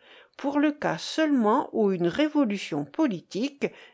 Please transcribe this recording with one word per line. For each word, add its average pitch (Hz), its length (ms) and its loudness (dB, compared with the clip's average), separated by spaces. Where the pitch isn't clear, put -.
pour 285 220 -2
le 294 140 2
cas 165 260 -2
seulement 277 760 0
où 208 180 2
une 175 180 0
révolution 208 760 0
politique 226 800 -4